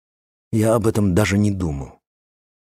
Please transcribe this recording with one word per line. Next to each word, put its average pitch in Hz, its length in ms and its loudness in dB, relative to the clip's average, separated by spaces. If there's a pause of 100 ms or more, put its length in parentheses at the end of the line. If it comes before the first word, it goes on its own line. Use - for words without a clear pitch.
(520)
"Я 110 240 2
об 107 100 0
этом 104 280 0
даже 98 220 2
не 104 140 2
думал". 78 500 -6 (760)